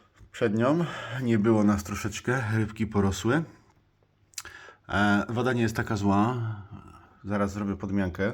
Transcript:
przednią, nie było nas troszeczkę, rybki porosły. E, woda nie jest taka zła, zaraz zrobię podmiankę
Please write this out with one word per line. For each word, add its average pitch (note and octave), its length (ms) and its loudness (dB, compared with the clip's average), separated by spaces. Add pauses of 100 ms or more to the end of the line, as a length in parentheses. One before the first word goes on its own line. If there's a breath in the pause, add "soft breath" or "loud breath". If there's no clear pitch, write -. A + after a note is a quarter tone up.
(320 loud breath)
przednią, B2 520 2 (380 loud breath)
nie A#2 160 2
było G#2+ 260 4
nas G#2 200 2
troszeczkę, A#2+ 580 -4 (120)
rybki A2 320 -2
porosły. G#2 560 2 (1500 loud breath)
E, G2+ 400 2
woda B2 240 0
nie A#2+ 100 0
jest A2+ 140 0
taka A2+ 200 -2
zła, G2+ 400 2 (880 loud breath)
zaraz G2+ 280 -2
zrobię G2+ 240 -4
podmiankę G2 580 -2